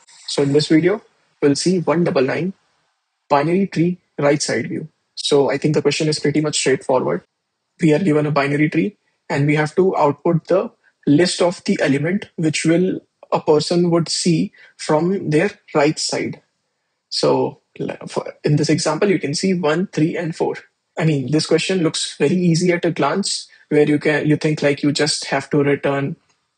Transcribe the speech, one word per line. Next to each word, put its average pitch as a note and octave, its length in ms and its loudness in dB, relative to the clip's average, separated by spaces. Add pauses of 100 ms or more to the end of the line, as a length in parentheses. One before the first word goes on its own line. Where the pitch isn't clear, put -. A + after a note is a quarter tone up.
(280)
So - 160 -2
in C#3 100 0
this D3+ 140 2
video, F3 340 2 (400)
we'll C#3+ 140 4
see F3+ 240 0
one D#3+ 240 0
double D#3 180 0
nine C3+ 320 -2 (760)
binary E3 380 2
tree F3 320 -2 (180)
right D3 240 0
side A#2 260 -4
view. - 220 -10 (260)
So C#3 340 2
I C#3 80 -2
think D3+ 180 0
the D#3 60 0
question D3 280 0
is D3 100 -2
pretty D3 220 0
much D3+ 160 -2
straightforward. C3 680 0 (580)
We D#3 120 4
are D3+ 60 2
given D3+ 260 2
a D3 60 -2
binary D3 380 0
tree, F#3+ 280 -2 (320)
and C#3+ 180 0
we D3 80 2
have D3+ 200 -2
to F#3 200 2
output D#3 520 0
the G3+ 240 0 (360)
list F3 340 4
of F3+ 220 0
the G3 180 -2
element D3+ 540 -2
which D#3 300 -2
will, F3 340 2 (320)
a E3+ 80 0
person E3+ 520 2
would E3 180 0
see F3 420 0 (260)
from E3+ 520 0
their E3 220 2 (220)
right D3+ 240 2
side. - 440 -8 (680)
So - 540 -2 (180)
le-, - 280 -10
for, - 260 -8 (100)
in D3 140 4
this D#3+ 120 0
example, D#3+ 400 0
you E3 100 0
can C#3+ 140 -6
see F#3+ 200 0
one, E3+ 340 -2
three, D#3 300 -2
and E3 180 -6
four. - 200 -4 (420)
I E3 80 0
mean, C#3 260 0
this D#3 140 0
question - 360 0
looks - 360 -4
very C#3+ 180 0
easy F3 380 2
at F3 100 -2
a E3+ 80 0
glance, D3+ 560 -4 (220)
where D3 180 4
you D3+ 120 2
can, C#3+ 260 0
you D3+ 100 4
think, D3+ 280 -2
like, C#3+ 180 0
you D3 100 0
just D3 340 -2
have - 260 -4
to D3+ 80 2
return C#3 560 -2 (420)